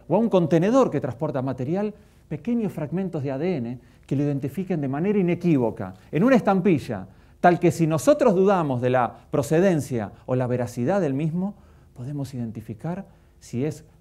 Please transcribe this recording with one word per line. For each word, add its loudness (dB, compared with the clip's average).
o 2
a 4
un 2
contenedor 4
que -2
transporta -4
material -4
pequeños -4
fragmentos -6
de -4
A -4
D -2
N -8
que -2
lo 2
identifiquen -4
de -4
manera 0
inequívoca, 0
en 2
una 6
estampilla, 2
tal 6
que 4
si 0
nosotros 4
dudamos 2
de 2
la 2
procedencia 0
o -2
la 0
veracidad -2
del -2
mismo, -4
podemos -10
identificar -10
si -6
es -6